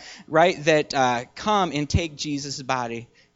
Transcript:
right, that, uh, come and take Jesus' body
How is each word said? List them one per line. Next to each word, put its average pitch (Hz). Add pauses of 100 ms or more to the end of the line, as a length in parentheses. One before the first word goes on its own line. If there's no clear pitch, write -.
(280)
right, 160
that, 151
uh, 127
come 202
and 147
take 160
Jesus' 143
body 120 (280)